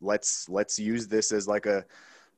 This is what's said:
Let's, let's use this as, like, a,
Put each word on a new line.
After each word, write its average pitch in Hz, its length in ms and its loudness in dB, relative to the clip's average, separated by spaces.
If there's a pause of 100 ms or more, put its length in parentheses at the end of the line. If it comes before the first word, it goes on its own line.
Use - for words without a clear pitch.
Let's, - 480 0
let's 98 300 0
use 110 280 -2
this 107 260 2
as, 101 140 0
like, 104 200 0
a, 98 180 2 (540)